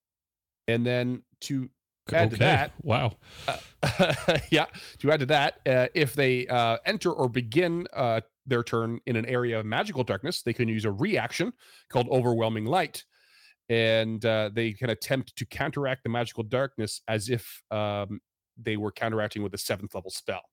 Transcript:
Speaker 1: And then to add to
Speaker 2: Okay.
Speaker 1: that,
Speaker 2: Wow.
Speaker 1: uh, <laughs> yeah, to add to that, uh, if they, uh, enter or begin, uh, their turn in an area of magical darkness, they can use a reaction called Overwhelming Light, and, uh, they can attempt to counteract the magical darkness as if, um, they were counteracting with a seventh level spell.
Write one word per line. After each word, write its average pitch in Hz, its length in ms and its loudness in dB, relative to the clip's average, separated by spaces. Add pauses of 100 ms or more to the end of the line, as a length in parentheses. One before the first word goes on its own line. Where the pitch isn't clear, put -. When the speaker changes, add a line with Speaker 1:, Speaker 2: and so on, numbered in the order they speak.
(680)
Speaker 1:
And 120 180 2
then 123 360 -2 (200)
to 135 260 -4 (440)
add 165 180 4
to 113 60 -6
Speaker 2:
Okay. 101 80 2
Speaker 1:
that, 147 280 2 (100)
Speaker 2:
Wow. 120 340 0 (320)
Speaker 1:
uh, - 100 -2 (240)
<laughs> 160 680 2
yeah, 156 160 4 (320)
to 143 140 4
add 156 80 4
to 127 60 -2
that, 147 400 2
uh, 127 280 6
if 147 200 2
they, 127 340 2
uh, 117 360 4
enter 180 280 0
or 131 160 2
begin, 147 640 0
uh, 113 280 0 (260)
their 120 180 2
turn 117 420 -2
in 120 100 0
an 113 100 -2
area 123 340 0
of 104 60 -6
magical 139 380 -2
darkness, - 380 -4
they 117 100 -2
can 117 160 0
use 110 160 -2
a 107 60 0
reaction 151 640 -2 (360)
called 120 200 2
Overwhelming 113 560 2
Light, 156 400 -2 (640)
and, 113 560 2
uh, 110 280 2
they 113 200 0
can 117 180 -4
attempt - 460 -2
to 123 100 -6
counteract 139 560 -4
the 117 80 -6
magical 117 320 -4
darkness 117 680 -2
as 110 200 -2
if, - 420 -6
um, 104 500 -4 (360)
they 113 200 -4
were 104 160 -4
counteracting 107 500 -2
with 101 120 -4
a 101 40 -6
seventh 101 360 -6
level 92 160 -10
spell. - 320 -8 (100)